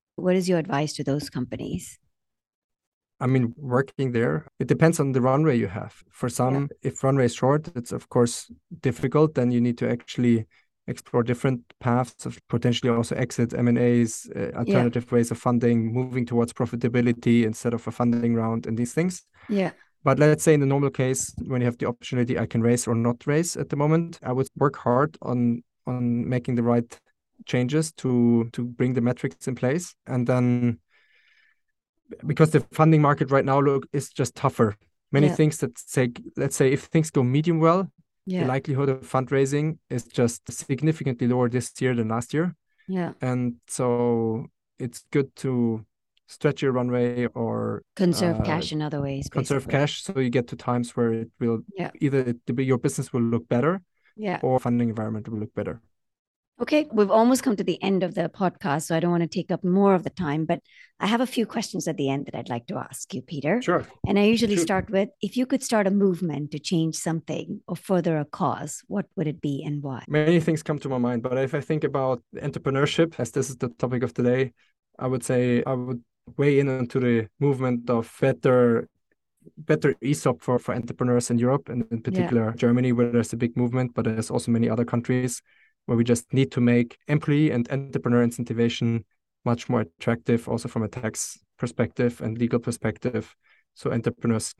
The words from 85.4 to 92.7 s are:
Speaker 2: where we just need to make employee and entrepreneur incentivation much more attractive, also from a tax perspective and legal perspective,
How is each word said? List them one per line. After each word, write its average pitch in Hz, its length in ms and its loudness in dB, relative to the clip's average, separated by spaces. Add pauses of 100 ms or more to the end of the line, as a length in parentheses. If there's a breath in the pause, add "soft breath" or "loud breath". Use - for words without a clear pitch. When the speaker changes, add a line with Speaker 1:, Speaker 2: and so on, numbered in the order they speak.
Speaker 2:
where 120 120 0
we 117 60 6
just 120 300 0
need 135 180 2
to - 80 -4
make 120 380 2 (100)
employee 151 420 2
and 120 220 -2
entrepreneur 131 560 0
incentivation 117 800 -2 (400)
much 120 240 -2
more 120 100 2
attractive, 117 720 -2
also 120 180 -4
from 113 160 -4
a 107 60 -4
tax - 500 -8 (180)
perspective 120 600 -2
and 110 180 -6
legal 120 220 0
perspective, 117 720 -6 (400 soft breath)